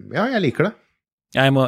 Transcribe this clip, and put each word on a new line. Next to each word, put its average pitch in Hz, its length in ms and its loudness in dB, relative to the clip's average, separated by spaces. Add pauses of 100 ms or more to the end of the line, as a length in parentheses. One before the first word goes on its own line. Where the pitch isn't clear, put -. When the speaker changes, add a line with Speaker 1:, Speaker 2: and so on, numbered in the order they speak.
(140)
Speaker 1:
ja, 180 140 -2
jeg 240 140 -2
liker 143 240 0
det. 214 80 -4 (600)
Speaker 2:
Ja, 127 120 2
jeg 135 80 4
må, 131 140 2